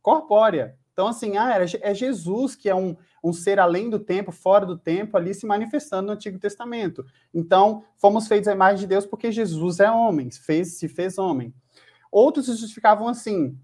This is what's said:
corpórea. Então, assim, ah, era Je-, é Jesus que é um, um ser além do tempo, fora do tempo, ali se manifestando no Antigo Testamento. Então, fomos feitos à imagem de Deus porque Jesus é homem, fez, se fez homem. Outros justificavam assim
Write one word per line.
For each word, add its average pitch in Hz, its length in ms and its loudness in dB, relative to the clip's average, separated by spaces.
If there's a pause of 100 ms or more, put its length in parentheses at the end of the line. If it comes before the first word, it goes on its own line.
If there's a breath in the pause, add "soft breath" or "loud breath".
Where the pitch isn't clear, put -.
corpórea. 214 720 2 (160)
Então, 190 160 -2
assim, 220 300 -4
ah, 233 180 0
era 180 100 2
Je-, 196 160 -8
é 202 120 -2
Jesus 220 640 -4
que - 100 -6
é 190 80 2
um, 185 180 -2 (300 soft breath)
um 170 80 0
ser 175 260 0
além 185 320 2
do 214 100 -2
tempo, 190 340 -4
fora 196 320 4
do 185 120 -8
tempo, 196 380 -4
ali 180 180 0
se 196 120 -12
manifestando 208 640 -4
no 208 60 -4
Antigo 202 240 -10
Testamento. 208 680 -6 (280 soft breath)
Então, 190 520 2 (120)
fomos 214 300 4
feitos 208 220 2
à - 20 2
imagem 190 300 4
de 202 60 -6
Deus 196 180 0
porque 226 260 -6
Jesus 180 480 -2
é 202 100 6
homem, 208 400 0
fez, 170 480 -4
se 156 120 -8
fez 185 280 -6
homem. 143 360 -4 (580 soft breath)
Outros 262 360 4
justificavam 220 600 0
assim 202 560 -4